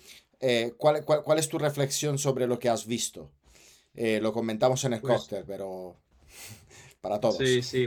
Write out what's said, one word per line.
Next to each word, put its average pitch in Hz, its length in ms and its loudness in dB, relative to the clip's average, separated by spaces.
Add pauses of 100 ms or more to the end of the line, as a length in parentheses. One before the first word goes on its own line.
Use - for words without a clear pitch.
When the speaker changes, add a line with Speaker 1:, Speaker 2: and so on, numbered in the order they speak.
(400)
Speaker 1:
eh, 120 380 2
¿cuál, 151 260 2
cuál, 151 180 2
cuál 156 160 2
es 151 120 -2
tu 165 80 -2
reflexión 143 600 0
sobre 131 280 0
lo 120 120 0
que - 120 0
has 110 160 -2
visto? 110 440 -6 (640)
Eh, 110 280 0
lo 110 100 0
comentamos 113 520 2
en 127 100 0
el 110 80 -6
Speaker 2:
Pues 120 180 2
Speaker 1:
cóctel, 98 260 -8
pero 92 520 -10 (280)
<laughs> - 760 -20
para 101 180 -2
todos. 110 160 2
Speaker 2:
Sí, 127 260 4
sí, 127 240 0